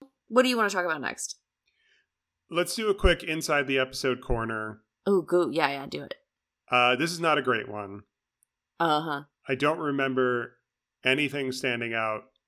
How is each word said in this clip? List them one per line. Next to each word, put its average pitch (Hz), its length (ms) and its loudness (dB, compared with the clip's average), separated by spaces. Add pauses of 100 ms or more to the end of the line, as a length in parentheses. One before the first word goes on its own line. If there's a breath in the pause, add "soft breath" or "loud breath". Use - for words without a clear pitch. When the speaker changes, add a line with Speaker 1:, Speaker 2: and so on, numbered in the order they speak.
(300)
Speaker 1:
What 247 140 6
do 262 60 0
you 240 80 0
wanna 208 120 2
talk 190 160 -2
about 160 160 -4
next? - 360 -8 (1120)
Speaker 2:
Let's 170 260 -2
do 220 140 0
a 196 60 2
quick 175 280 4
inside 156 440 0
the 135 120 2
episode 131 420 -2
corner. 113 600 -4 (240)
Speaker 1:
Oh, 196 160 4
go. 175 280 2
Yeah, 151 200 2
yeah, 139 160 -8
do 143 180 -10
it. - 120 -12 (540)
Speaker 2:
Uh, 123 260 4
this 160 160 0
is 170 80 -8
not 160 180 4
a 147 40 2
great 113 280 0
one. 101 340 -10 (760)
Speaker 1:
Uh-huh. 156 420 0 (260)
Speaker 2:
I 135 80 -2
don't 147 240 2
remember 131 760 0 (500)
anything 135 480 0
standing 117 420 -4
out 110 300 -2 (240)